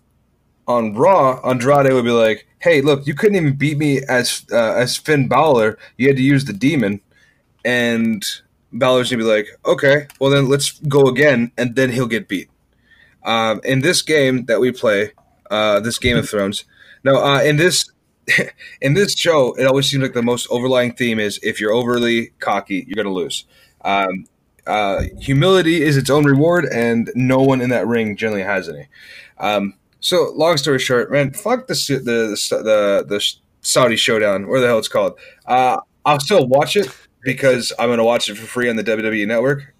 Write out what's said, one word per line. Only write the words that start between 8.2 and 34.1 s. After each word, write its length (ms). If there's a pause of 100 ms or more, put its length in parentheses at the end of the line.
Balor's 380
gonna 140
be 40
like, 200 (160)
"Okay, 420 (140)
well 100
then 180
let's 220 (160)
go 220
again," 500
and 160
then 160
he'll 160
get 220
beat. 200 (760)
Um, 400
in 160
this 220
game 420
that 160
we 100
play, 400 (400)
uh, 300
this 180
Game 180
of 120
Thrones. 340 (400)
No, 220
uh, 180
in 140
this 340 (360)
<laughs> 540
in 140
this 200
show, 400
it 120
always 220
seems 140
like 120
the 80
most 280
overlying 420
theme 260
is 240
if 180
you're 120
overly 680
cocky, 460
you're 160
gonna 120
lose. 300 (380)
Um, 440 (400)
uh, 380 (160)
humility 600
is 140
its 140
own 140
reward, 400
and 500
no 260
one 200
in 100
that 160
ring 300
generally 260
has 260
any. 200 (500)
Um, 360 (260)
so, 340
long 220
story 240
short, 300
man, 220
fuck 360
the 60
Sa-, 240
the, 380 (140)
the, 120
the, 460
the 180 (340)
Saudi 360
showdown, 520